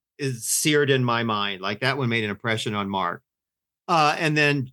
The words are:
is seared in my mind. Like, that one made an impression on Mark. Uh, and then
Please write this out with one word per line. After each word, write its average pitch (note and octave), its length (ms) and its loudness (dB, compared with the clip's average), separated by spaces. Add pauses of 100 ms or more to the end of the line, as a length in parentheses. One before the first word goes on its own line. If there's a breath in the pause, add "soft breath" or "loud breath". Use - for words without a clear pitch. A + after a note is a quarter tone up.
(180)
is C3 280 -6
seared D3 440 2
in C3 120 4
my A#2 200 0
mind. G2+ 400 -2
Like, G#2 180 -4
that C3 160 0
one B2+ 140 -2
made A2+ 140 0
an G#2 60 -2
impression A2 440 -4
on G2+ 160 -4
Mark. F#2 320 -2 (680)
Uh, D#3 300 4
and D#3 180 0
then C#3+ 360 2